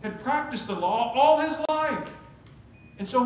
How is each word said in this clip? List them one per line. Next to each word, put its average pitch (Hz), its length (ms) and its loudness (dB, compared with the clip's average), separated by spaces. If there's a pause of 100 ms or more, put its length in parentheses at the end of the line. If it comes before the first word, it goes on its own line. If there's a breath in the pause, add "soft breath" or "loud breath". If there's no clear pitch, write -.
had 196 180 -8
practiced 285 460 -4
the 190 80 -6
law 226 360 0
all 294 280 6
his 311 180 -2 (100)
life. 311 400 -2 (920)
And 196 80 -6
so 247 180 2